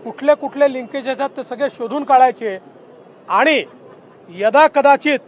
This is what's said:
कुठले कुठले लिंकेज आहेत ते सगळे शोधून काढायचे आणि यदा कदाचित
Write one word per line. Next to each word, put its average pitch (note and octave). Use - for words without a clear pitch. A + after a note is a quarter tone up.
कुठले C#4
कुठले C#4+
लिंकेज B3+
आहेत C4+
ते C4+
सगळे B3+
शोधून B3+
काढायचे B3+
आणि B3
यदा G#3+
कदाचित C#4